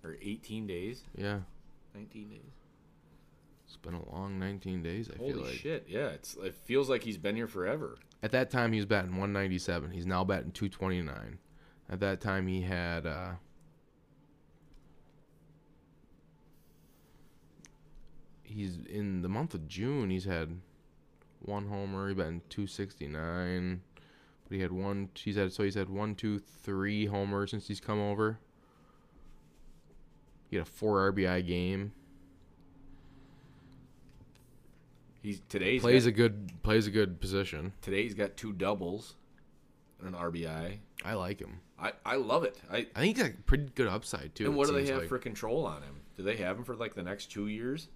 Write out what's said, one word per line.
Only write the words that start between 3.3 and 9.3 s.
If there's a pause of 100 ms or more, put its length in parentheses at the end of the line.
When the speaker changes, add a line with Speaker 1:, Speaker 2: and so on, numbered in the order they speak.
Speaker 2:
It's
been
a
long
nineteen
days,
I
Speaker 1:
Holy
Speaker 2:
feel
like.
Speaker 1:
shit,
yeah.
It's,
it (120)
feels
like
he's
been
here
forever. (240)
Speaker 2:
At
that
time,
he
was
batting
one